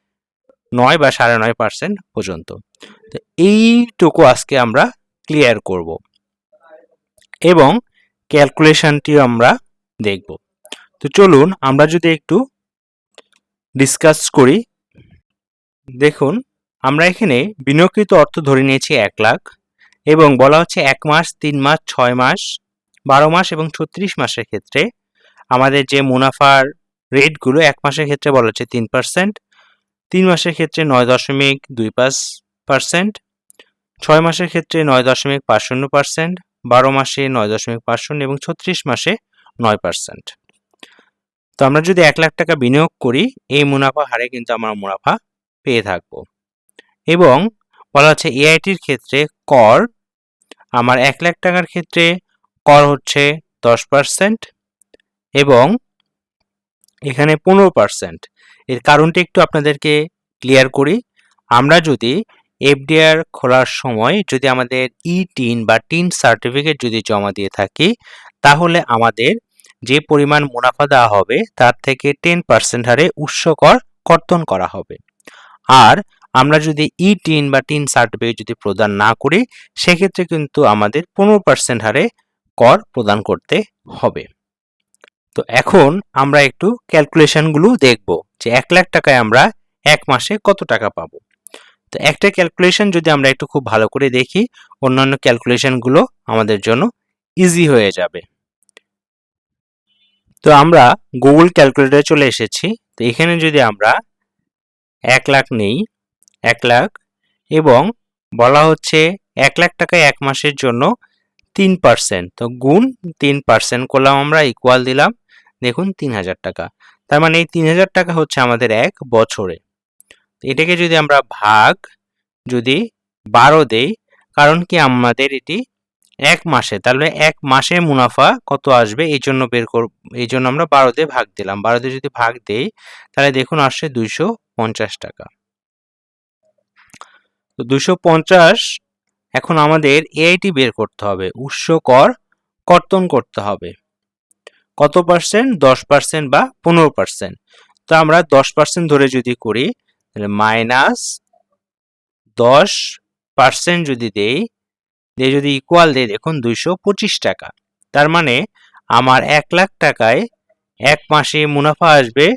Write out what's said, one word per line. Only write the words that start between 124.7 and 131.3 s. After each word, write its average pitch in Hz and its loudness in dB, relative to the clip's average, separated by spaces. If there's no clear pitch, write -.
আমাদের 123 0
এটি 165 -8
এক 156 0
মাসে, 113 -2
তাহলে 131 0
এক 160 -4
মাসে 135 0
মুনাফা 135 2
কত 147 -4
আসবে, 113 -4
এই 131 -4
জন্য 131 -2
বের 120 -4
কর-, 117 -4
এই 117 -8
জন্য 131 -4
আমরা 156 -2
বারো 135 4
দিয়ে 151 -2
ভাগ 120 -2